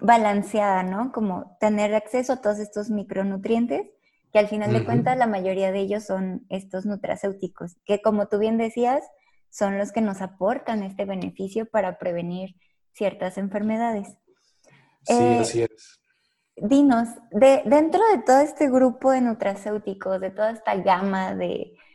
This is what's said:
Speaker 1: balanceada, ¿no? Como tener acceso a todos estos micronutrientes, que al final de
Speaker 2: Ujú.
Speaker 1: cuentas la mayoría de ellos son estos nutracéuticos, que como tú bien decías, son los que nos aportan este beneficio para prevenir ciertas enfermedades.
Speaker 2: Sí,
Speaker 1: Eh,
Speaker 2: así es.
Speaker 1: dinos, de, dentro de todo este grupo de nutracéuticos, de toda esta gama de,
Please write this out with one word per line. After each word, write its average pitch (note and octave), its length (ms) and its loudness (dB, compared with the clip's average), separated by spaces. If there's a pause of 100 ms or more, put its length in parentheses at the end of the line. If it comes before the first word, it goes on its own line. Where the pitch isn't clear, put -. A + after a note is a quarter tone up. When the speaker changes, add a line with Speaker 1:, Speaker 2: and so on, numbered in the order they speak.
Speaker 1:
balanceada, G3+ 800 2
¿no? G3+ 300 -4
Como G3+ 480 -6
tener G#3 340 0
acceso B3 380 -2
a B3 80 -4
todos G#3 180 -2
estos G#3 320 -8
micronutrientes, G#3+ 960 -4 (440)
que G#3+ 80 6
al G#3 80 2
final G#3 240 -2
de A3+ 60 2
Speaker 2:
Ujú. G#3+ 80 -2
Speaker 1:
cuentas B3 300 0
la B3 120 2
mayoría F#3+ 420 -2
de G3 80 -2
ellos G3+ 260 -4
son F#3+ 440 -6
estos F#3+ 380 -8
nutracéuticos, G3 1000 -8
que G3+ 180 -2
como G#3 240 0
tú G#3 140 -2
bien A3 180 0
decías, A#3+ 460 -2 (440)
son G3 300 -4
los G3+ 140 -6
que A#3 80 -2
nos G3 220 -4
aportan G#3 600 -4
este G3 220 -8
beneficio F#3+ 640 -8
para F#3 320 -4
prevenir F3 580 -8 (360)
ciertas F#3+ 460 -6
enfermedades. G#3+ 720 -4 (960)
Speaker 2:
Sí, A#3+ 100 0
Speaker 1:
Eh, A#3+ 240 4
Speaker 2:
así A3+ 240 0
es. - 380 -8 (560)
Speaker 1:
dinos, B3 520 4 (220)
de, G#3+ 340 6
dentro D#4 360 4 (120)
de A#3 140 2
todo C4 140 8
este D4+ 280 2
grupo C4 440 4
de C4 80 2
nutracéuticos, G3+ 1000 -4
de F#3+ 100 -6
toda G#3 200 -2
esta A3 240 -4
gama F#3+ 600 0
de, - 400 -6 (180)